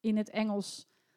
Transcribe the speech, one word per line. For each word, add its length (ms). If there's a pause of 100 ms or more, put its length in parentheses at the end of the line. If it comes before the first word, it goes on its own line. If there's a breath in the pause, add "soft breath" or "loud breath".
in 160
het 140
Engels 580 (280)